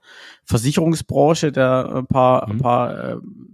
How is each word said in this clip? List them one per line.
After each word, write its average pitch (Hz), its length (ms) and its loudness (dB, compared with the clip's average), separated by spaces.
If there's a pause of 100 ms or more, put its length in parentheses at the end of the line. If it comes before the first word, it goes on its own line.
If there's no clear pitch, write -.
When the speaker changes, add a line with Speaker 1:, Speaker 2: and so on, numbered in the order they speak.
(440)
Speaker 1:
Versicherungsbranche, 151 1080 0
der 131 420 0
ein 131 120 -4
paar, 127 400 2
Speaker 2:
Mhm. 107 60 -6
Speaker 1:
ein 110 60 -4
paar, 123 460 0
äh, - 120 -6 (380)